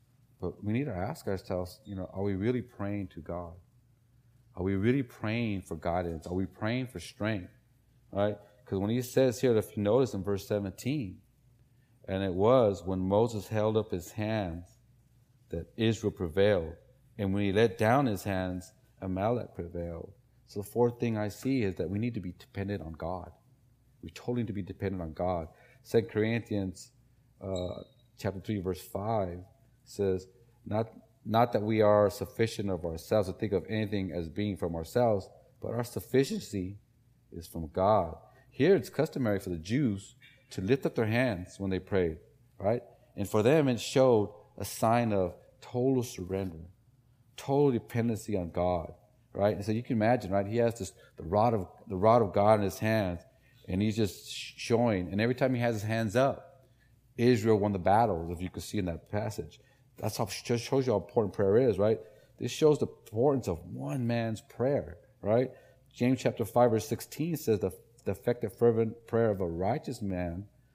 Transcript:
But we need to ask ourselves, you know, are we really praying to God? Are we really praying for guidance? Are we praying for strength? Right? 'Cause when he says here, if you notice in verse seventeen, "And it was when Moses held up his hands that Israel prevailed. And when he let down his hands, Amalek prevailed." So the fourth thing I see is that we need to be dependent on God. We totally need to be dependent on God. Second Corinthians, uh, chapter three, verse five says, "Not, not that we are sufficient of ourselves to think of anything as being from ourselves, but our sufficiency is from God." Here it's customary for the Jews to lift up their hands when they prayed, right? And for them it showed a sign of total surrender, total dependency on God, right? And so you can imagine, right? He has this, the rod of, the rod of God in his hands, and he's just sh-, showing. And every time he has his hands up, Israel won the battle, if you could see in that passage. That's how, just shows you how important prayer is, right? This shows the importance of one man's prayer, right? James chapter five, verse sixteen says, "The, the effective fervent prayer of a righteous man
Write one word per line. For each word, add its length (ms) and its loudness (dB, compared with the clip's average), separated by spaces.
But 240 -6
we 80 -2
need 140 -2
to 80 -6
ask 340 -6
ourselves, 560 -6
you 100 -12
know, 180 -8
are 100 -6
we 120 0
really 280 0
praying 520 -8
to 60 -14
God? 320 -10
Are 80 -2
we 100 0
really 280 2
praying 600 -4
for 140 -10
guidance? 500 -4
Are 80 -6
we 120 -2
praying 420 -4
for 100 -14
strength? 540 -6
Right? 280 0
'Cause 140 -4
when 120 0
he 120 0
says 380 2
here, 160 4
if 200 0
you 60 0
notice 320 4
in 80 -4
verse 240 -4
seventeen, 760 -4
"And 140 -2
it 100 -2
was 520 4
when 160 -2
Moses 480 0
held 280 0
up 140 0
his 220 -8
hands 640 -6
that 160 -6
Israel 360 0
prevailed. 600 0
And 160 -2
when 80 0
he 100 2
let 260 4
down 280 4
his 180 -4
hands, 480 -4
Amalek 540 -2
prevailed." 580 -10
So 140 -10
the 60 -10
fourth 340 2
thing 180 0
I 100 -2
see 340 -2
is 120 0
that 160 -4
we 80 -2
need 160 -2
to 60 -6
be 120 -8
dependent 500 -8
on 100 -10
God. 400 -8
We 80 -14
totally 320 -4
need 40 -4
to 60 -8
be 100 -6
dependent 400 -6
on 100 -8
God. 360 -2
Second 260 2
Corinthians, 840 -2
uh, 420 -6
chapter 240 -6
three, 200 -4
verse 200 -4
five 640 -4
says, 440 -2
"Not, 260 -2
not 280 4
that 100 2
we 200 2
are 260 8
sufficient 640 -2
of 140 -4
ourselves 440 0
to 60 -6
think 180 -4
of 160 0
anything 440 -2
as 160 -4
being 280 -4
from 180 -4
ourselves, 540 0
but 120 -6
our 120 -4
sufficiency 920 -2
is 140 -14
from 220 -8
God." 480 2
Here 260 4
it's 120 -4
customary 500 0
for 120 -6
the 80 -4
Jews 580 -2
to 120 -6
lift 240 0
up 80 -4
their 120 2
hands 520 -2
when 120 -4
they 100 0
prayed, 380 0
right? 240 0
And 120 -4
for 140 2
them 260 6
it 120 0
showed 520 4
a 80 -8
sign 480 2
of 220 0
total 420 0
surrender, 680 -6
total 360 2
dependency 640 -2
on 140 -4
God, 440 -2
right? 220 2
And 100 -6
so 80 0
you 100 -2
can 140 -2
imagine, 340 2
right? 160 2
He 100 -4
has 220 2
this, 140 -8
the 80 -12
rod 280 4
of, 160 -2
the 80 -4
rod 260 6
of 100 0
God 220 6
in 80 4
his 160 -2
hands, 420 0
and 140 0
he's 140 0
just 340 -2
sh-, 260 -12
showing. 560 0
And 80 0
every 140 2
time 180 2
he 80 0
has 140 0
his 80 -4
hands 340 -2
up, 480 0
Israel 420 6
won 140 2
the 60 0
battle, 540 4
if 80 -8
you 80 -4
could 140 -8
see 160 -6
in 80 -2
that 240 -6
passage. 500 -6
That's 180 -4
how, 100 -2
just 380 -4
shows 220 0
you 60 2
how 80 2
important 340 -2
prayer 220 4
is, 220 4
right? 220 2
This 140 -6
shows 260 4
the 80 0
importance 600 -2
of 180 -2
one 400 -6
man's 360 -2
prayer, 560 -4
right? 280 2
James 280 2
chapter 240 0
five, 260 6
verse 160 2
sixteen 500 -4
says, 240 0
"The, 100 0
the 60 -4
effective 440 -4
fervent 520 2
prayer 240 2
of 100 -2
a 80 -2
righteous 540 -4
man 440 -4